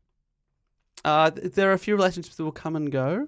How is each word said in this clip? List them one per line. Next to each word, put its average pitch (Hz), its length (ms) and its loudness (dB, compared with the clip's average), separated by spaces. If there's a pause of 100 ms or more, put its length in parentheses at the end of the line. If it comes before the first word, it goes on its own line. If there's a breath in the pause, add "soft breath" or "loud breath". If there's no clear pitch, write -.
(1040)
Uh, 156 280 4
th-, - 220 -8
there 196 180 4
are - 20 4
a 185 60 2
few 208 160 0
relationships 180 400 0
that 160 80 -8
will 156 80 -4
come 160 240 -8
and 151 160 -2
go. 139 360 -2